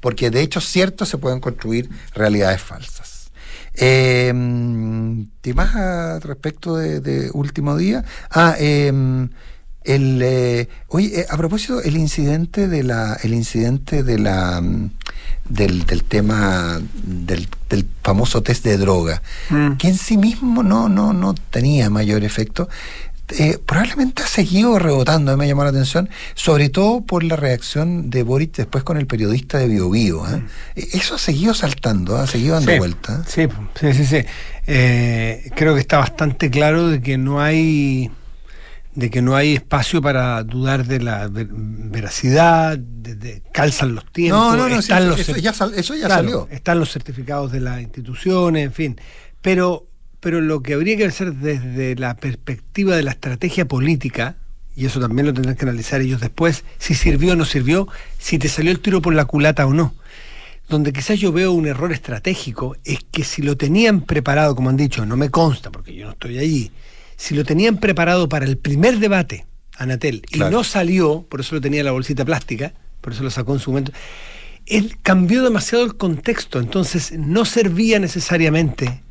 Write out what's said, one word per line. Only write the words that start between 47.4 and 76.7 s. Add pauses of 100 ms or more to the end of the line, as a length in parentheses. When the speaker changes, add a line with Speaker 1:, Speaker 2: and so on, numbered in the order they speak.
Speaker 2:
de
las
instituciones,
en
fin. (420)
Pero, (320)
pero
lo
que
habría
que
hacer
desde
la
perspectiva
de
la
estrategia
política, (380)
y
eso
también
lo
tendrán
que
analizar
ellos
después, (140)
si
sirvió
o
no
sirvió, (320)
si
te
salió
el
tiro
por
la
culata
o
no. (760)
Donde
quizás
yo
veo
un
error
estratégico
es (140)
que
si
lo
tenían
preparado,
como
han
dicho,
no
me
consta
porque
yo
no
estoy
allí, (440)
si
lo
tenían
preparado
para
el
primer
debate, (320)
Anatel,
y
Speaker 1:
Claro.
Speaker 2:
no
salió,
por
eso
lo
tenía
en
la
bolsita
plástica, (260)
por
eso
lo
sacó
en
su
momento, (760)
él
cambió
demasiado
el
contexto,
entonces